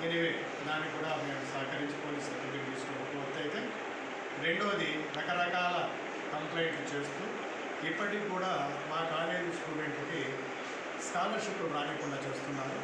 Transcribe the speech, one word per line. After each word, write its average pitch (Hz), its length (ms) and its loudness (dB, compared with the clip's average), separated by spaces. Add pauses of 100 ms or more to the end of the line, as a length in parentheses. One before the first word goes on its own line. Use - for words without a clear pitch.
Anyway, 165 300 4 (320)
దానికి 156 300 0
కూడా 156 140 0 (140)
మేము 139 180 -2 (100)
సహకరించి 143 500 0
పోలీసు 143 240 -2
సర్టిఫికెట్ 135 420 -2
తీసుకుని 135 340 -2
ఒక 139 180 -2
వంతు 135 220 -2
అయితే, 147 180 0 (840)
రెండోది 170 460 4 (260)
రకరకాల 175 600 4 (560)
కంప్లైంట్లు 156 600 2
చేస్తూ 143 320 0 (640)
ఇప్పటికి 202 400 2
కూడా 185 240 2 (380)
మా 160 100 2 (120)
కాలేజీ 175 460 2
స్టూడెంట్కి 151 640 0 (840)
స్కాలర్‌షిప్ 196 540 2 (140)
రానికుండా 143 520 0
చేస్తున్నారు. 135 580 -2